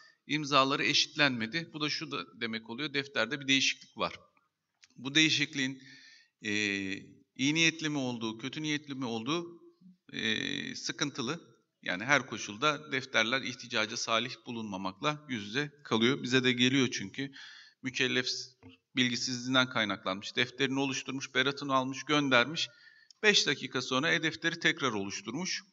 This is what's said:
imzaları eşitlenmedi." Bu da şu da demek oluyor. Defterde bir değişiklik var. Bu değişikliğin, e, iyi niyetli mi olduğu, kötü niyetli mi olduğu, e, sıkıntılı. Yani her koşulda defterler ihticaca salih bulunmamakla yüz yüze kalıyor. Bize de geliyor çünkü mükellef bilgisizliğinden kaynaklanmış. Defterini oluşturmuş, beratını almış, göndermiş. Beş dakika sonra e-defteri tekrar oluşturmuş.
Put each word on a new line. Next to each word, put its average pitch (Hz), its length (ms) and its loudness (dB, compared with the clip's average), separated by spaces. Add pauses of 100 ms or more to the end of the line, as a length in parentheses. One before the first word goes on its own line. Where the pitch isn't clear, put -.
(260)
imzaları 139 580 2
eşitlenmedi." 135 880 2
Bu 156 80 -8
da 147 80 0
şu 143 220 -6
da 110 300 -8
demek 113 300 -6
oluyor. 135 240 -6
Defterde 139 460 -2
bir 135 80 -12
değişiklik - 500 2
var. 95 160 -2 (800)
Bu 131 180 -6
değişikliğin, 139 680 2 (600)
e, 107 80 -2 (840)
iyi 139 180 0
niyetli 160 340 2
mi 147 100 -2
olduğu, 117 400 -4
kötü 135 240 -8
niyetli 147 320 -4
mi 131 100 -6
olduğu, 127 560 -4 (520)
e, - 640 -4
sıkıntılı. 143 840 -6 (260)
Yani 92 220 -4
her 135 220 4
koşulda 131 680 -4
defterler 127 500 0
ihticaca 120 540 -4
salih 117 380 0 (120)
bulunmamakla 113 840 -4
yüz 104 180 -4
yüze 143 260 -2 (120)
kalıyor. 123 380 2
Bize 127 220 4
de 127 80 6
geliyor 127 400 4
çünkü 135 400 -8 (500)
mükellef 127 440 0 (720)
bilgisizliğinden 127 720 2
kaynaklanmış. 101 680 -2
Defterini 131 440 0
oluşturmuş, 135 540 -4
beratını 135 400 0
almış, 131 280 -2
göndermiş. 143 680 4 (540)
Beş 208 240 6
dakika 135 360 -2
sonra 131 300 2
e-defteri 165 460 0
tekrar 156 340 2
oluşturmuş. 110 680 -4 (100)